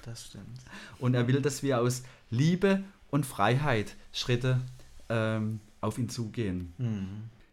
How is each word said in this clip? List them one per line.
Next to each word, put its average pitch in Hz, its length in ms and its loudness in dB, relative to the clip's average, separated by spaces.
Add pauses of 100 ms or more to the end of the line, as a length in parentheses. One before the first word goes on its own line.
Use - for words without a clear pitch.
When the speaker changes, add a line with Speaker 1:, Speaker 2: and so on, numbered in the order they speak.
Speaker 1:
das 113 220 -12
stimmt. 113 340 -16 (380)
Speaker 2:
Und 127 160 2
er 123 140 4
will, 135 140 4
dass 135 200 0
wir 131 180 4
aus 123 220 2 (280)
Liebe 185 540 4 (260)
und 143 160 0
Freiheit 120 720 2 (160)
Schritte, 127 480 2 (480)
ähm, 110 520 0 (200)
auf 107 180 -2
ihn 120 100 -2
zugehen. 98 720 -4
Speaker 1:
Mhm. 104 460 -4 (280)